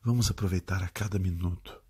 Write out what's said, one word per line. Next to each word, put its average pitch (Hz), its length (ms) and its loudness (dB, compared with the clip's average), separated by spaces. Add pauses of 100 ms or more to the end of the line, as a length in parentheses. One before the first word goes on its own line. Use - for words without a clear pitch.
vamos 117 260 4
aproveitar 92 540 0
a 87 60 -4
cada 104 280 -4
minuto 87 720 -2